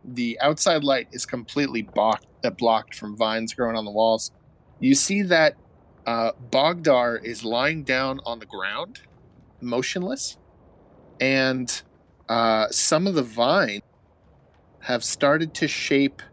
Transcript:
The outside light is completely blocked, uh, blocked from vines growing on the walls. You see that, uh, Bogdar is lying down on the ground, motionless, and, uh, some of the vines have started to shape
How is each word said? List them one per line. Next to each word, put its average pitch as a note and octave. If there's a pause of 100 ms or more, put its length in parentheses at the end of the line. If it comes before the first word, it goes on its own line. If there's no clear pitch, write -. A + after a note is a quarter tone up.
The A#2+
outside D3+
light C3+
is B2
completely B2
blocked, G#2+ (180)
uh, A#2+
blocked A2+
from G#2
vines A2
growing A#2
on A2
the G#2
walls. A2 (480)
You C3
see G3+
that, E3 (500)
uh, A#2 (200)
Bogdar C3+
is A2
lying C3+
down C3
on A#2
the A2
ground, A2 (600)
motionless, D3+ (840)
and, C3 (460)
uh, A2+
some E3
of G3
the C#3+
vines A#2+ (960)
have A#2+
started D#3
to D#3
shape - (120)